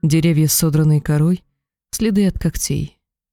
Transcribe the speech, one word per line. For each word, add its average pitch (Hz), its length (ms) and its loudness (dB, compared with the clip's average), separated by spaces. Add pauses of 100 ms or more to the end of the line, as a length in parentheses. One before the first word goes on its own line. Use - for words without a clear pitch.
Деревья 156 460 2
с - 60 -2
содранной 151 480 2
корой, 156 420 0 (460)
следы 208 360 0
от 180 120 -2
когтей. - 580 -6 (360)